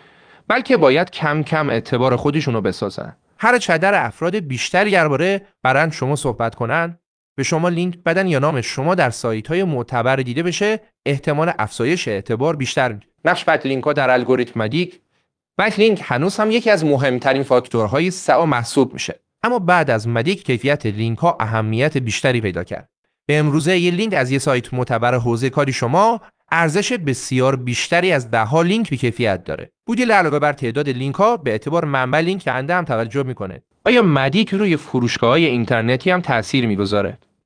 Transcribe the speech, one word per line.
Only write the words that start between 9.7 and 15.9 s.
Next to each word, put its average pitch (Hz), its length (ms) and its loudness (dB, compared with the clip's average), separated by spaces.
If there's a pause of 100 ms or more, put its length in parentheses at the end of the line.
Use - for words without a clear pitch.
دیده 131 280 -2
بشه، 202 360 -2 (260)
احتمال 147 540 0
افزایش 120 480 -2
اعتبار 117 480 -2
بیشتر 131 380 -2
می‌شه. 104 140 -16 (180)
نقش 170 200 0
بکلینک‌ها 143 480 0
در 139 160 0
الگوریتم 127 500 2
مدیک. 147 420 -4 (580)
بکلینک 208 440 2